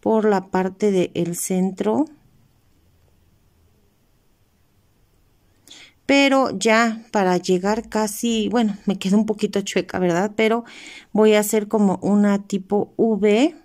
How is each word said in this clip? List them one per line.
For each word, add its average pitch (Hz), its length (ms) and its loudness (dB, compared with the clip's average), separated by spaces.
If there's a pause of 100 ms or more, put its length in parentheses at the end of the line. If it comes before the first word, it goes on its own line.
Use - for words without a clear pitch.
por 220 240 0
la 190 220 0
parte 190 440 -2
del 170 460 -2
centro. 196 720 -2 (4000)
Pero 277 440 2 (100)
ya 226 420 0 (100)
para 185 260 0
llegar 190 500 -2
casi, 214 600 -4
bueno, 214 260 0 (100)
me 196 140 -2
queda 190 160 0
un 214 100 2
poquito 208 360 -4
chueca, 196 360 -6
¿verdad? 185 380 0
Pero 226 300 0 (480)
voy 214 220 6
a 208 40 4
hacer 208 300 -2
como 202 320 2
una 202 420 2
tipo 196 540 -4
V. 220 680 2